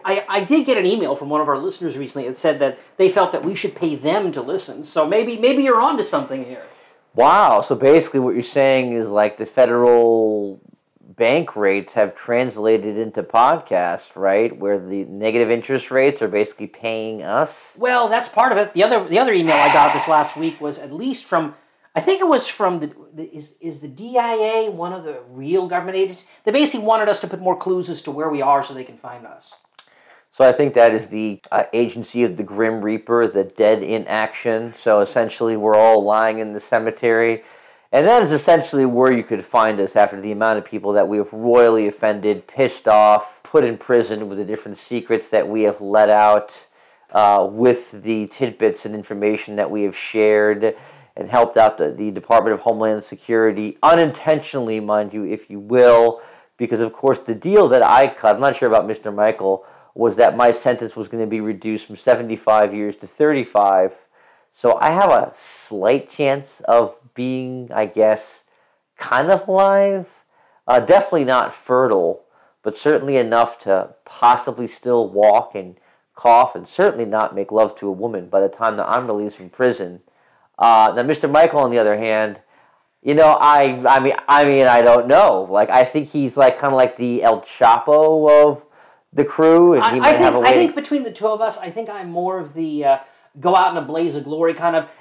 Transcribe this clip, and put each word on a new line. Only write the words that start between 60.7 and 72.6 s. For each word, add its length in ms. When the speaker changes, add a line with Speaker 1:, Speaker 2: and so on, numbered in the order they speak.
Speaker 2:
was 140
gonna 180
be 140
reduced 460
from 100
seventy-five 760
years 280
to 60
thirty-five. 840
So 260
I 120
have 200
a 260
slight 720
chance 380
of 320
being, 600
I 140
guess, 580
kind 340
of 180
alive. 580
Uh, 140
definitely 460
not 280
fertile, 720